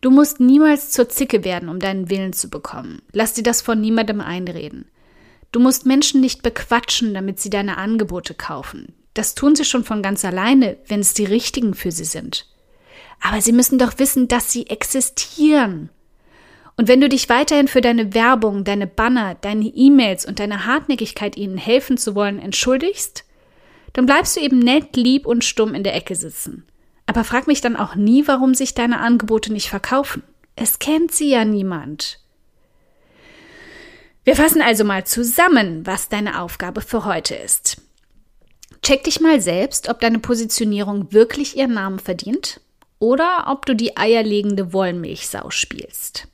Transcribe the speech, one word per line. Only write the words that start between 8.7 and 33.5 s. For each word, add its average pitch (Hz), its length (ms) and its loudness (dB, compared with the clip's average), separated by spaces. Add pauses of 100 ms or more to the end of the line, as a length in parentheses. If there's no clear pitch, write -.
Das 214 200 -4
tun 285 200 4
sie 302 100 0
schon 240 200 -2
von 208 180 -6
ganz 196 220 -4
alleine, 202 540 2 (100)
wenn 208 120 -2
es 202 140 0
die 214 100 0
richtigen 214 500 -2
für 180 180 -6
sie 165 120 -8
sind. - 440 -10 (720)
Aber 208 200 -2
sie 226 120 2
müssen 247 260 4
doch 240 200 0
wissen, 269 280 2
dass 233 240 0
sie - 180 -6
existieren. 247 1200 0 (840)
Und 220 120 0
wenn 254 120 8
du 285 80 6
dich 262 200 0
weiterhin 285 400 4
für 254 140 2
deine 233 320 2
Werbung, 226 500 2
deine 202 220 -2
Banner, 220 500 0
deine 214 300 -4
E-Mails 247 600 4
und - 140 -8
deine 208 240 -4
Hartnäckigkeit, 233 720 -2
ihnen 190 220 -6
helfen 247 400 2
zu 208 160 -4
wollen, 202 240 0
entschuldigst, 262 840 -2 (680)
dann 254 140 2
bleibst 285 300 2
du 349 40 -4
eben 277 180 2
nett, 254 380 2
lieb 254 300 2
und 233 180 0
stumm 220 300 -2
in 196 100 -6
der 190 100 -4
Ecke - 220 -8
sitzen. - 480 -12 (400)
Aber 202 200 0
frag 254 220 -2
mich 294 140 2
dann 233 160 -2
auch - 180 -6
nie, 226 320 4
warum 262 280 2
sich 254 180 -2
deine 240 280 0
Angebote 220 520 0
nicht 208 160 -6
verkaufen. 254 540 -2 (340)
Es - 220 -2
kennt 311 340 0
sie 302 160 -2
ja 247 160 4
niemand. 185 760 -4 (2000)